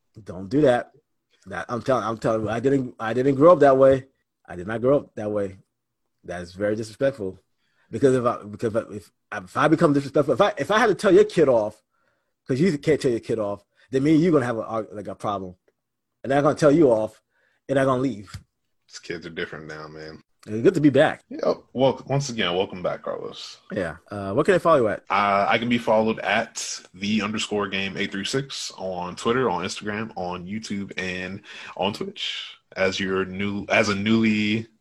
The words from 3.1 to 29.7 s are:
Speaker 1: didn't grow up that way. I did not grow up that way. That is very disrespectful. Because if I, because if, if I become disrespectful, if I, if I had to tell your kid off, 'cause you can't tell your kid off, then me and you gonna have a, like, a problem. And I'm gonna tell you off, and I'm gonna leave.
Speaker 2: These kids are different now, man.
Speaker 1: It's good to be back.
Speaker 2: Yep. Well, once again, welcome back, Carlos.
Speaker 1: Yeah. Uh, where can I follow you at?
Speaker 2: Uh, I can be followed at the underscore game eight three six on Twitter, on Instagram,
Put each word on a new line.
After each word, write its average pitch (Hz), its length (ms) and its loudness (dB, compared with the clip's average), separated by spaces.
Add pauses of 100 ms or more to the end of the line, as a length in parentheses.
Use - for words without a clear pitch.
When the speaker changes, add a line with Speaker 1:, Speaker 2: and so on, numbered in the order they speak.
Speaker 1:
didn't 131 200 0
grow 156 180 8
up 160 80 6
that 139 160 8
way. 135 300 6 (400)
I 87 100 -16
did 90 100 -12
not 110 140 -6
grow 135 180 2
up - 180 -8
that 107 140 -6
way. 101 280 -6 (680)
That 87 180 -10
is 87 100 -16
very 104 240 -2
disrespectful. 110 640 -4 (520)
Because 131 240 4
if 123 100 0
I, 113 200 0
because 104 300 -4
if, 107 360 -6 (220)
if 101 240 -12
I 135 120 4
become 156 240 4
disrespectful, 139 420 0
if 117 60 2
I, 196 160 2
if 139 140 -4
I 208 80 4
had 240 80 4
to 196 80 2
tell 196 180 2
your 208 120 8
kid 165 240 2
off, 110 340 0 (640)
'cause 131 100 -2
you 165 200 2
can't 143 220 2
tell 135 100 0
your 113 100 -2
kid 113 180 -4
off, 101 260 -6 (260)
then 131 120 0
me 156 120 4
and 147 80 6
you 180 100 4
gonna 131 140 4
have 120 100 -4
a, 110 360 -6
like, 101 160 -12
a 95 60 -10
problem. 95 400 -8 (720)
And 120 80 -4
I'm 143 120 2
gonna 143 100 2
tell 143 180 6
you 147 180 6
off, 107 300 0 (480)
and 139 100 0
I'm 135 80 4
gonna 127 140 2
leave. 107 320 -6 (560)
Speaker 2:
These - 120 -20
kids 85 260 -12
are 85 40 -14
different 80 360 -10
now, 78 220 -14
man. 78 340 -16 (240)
Speaker 1:
It's 107 160 -6
good 185 120 4
to 165 60 0
be 147 100 6
back. 131 380 2
Speaker 2:
Yep. - 300 -2 (140)
Well, 135 340 2
once 139 240 -2
again, 95 260 -2
welcome 95 260 -2
back, 78 200 -4
Carlos. - 560 -10 (140)
Speaker 1:
Yeah. 85 240 -4 (140)
Uh, 98 220 -6
where 127 120 2
can 196 100 4
I 175 40 4
follow 165 200 4
you 113 100 2
at? 92 200 -4
Speaker 2:
Uh, 101 400 2
I 123 100 4
can 117 100 -4
be 120 100 2
followed 110 420 2
at - 600 -4 (140)
the 101 280 -2
underscore 104 460 -4
game 95 280 -6
eight 98 140 -6
three 98 140 -6
six - 520 -6
on 90 380 -8
Twitter, 117 360 -2
on 87 140 -4
Instagram, 104 520 -8